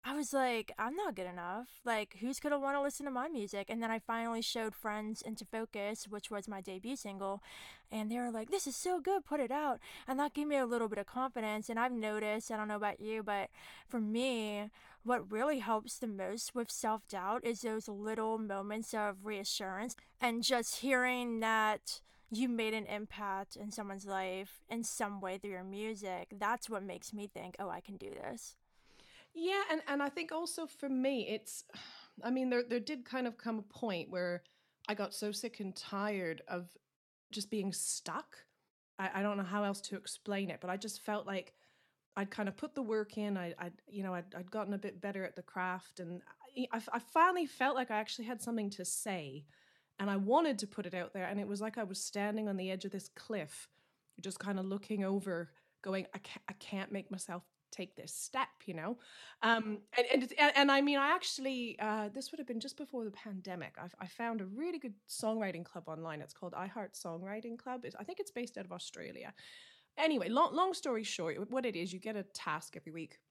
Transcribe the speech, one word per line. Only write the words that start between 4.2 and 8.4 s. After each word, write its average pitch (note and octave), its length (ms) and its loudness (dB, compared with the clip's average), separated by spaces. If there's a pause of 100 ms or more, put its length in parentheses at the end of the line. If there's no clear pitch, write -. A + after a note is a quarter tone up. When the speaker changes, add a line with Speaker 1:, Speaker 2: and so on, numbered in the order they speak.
Speaker 1:
showed A3 340 0
friends G#3+ 460 -2
Into A3 240 -6
Focus, A3 640 -4
which G#3 220 -6
was G3+ 180 -4
my G3 140 -6
debut G3 340 -4
single, G3 460 -4 (480)
and G#3+ 200 0
they A#3+ 60 0
were A#3+ 140 0
like, A3+ 200 -4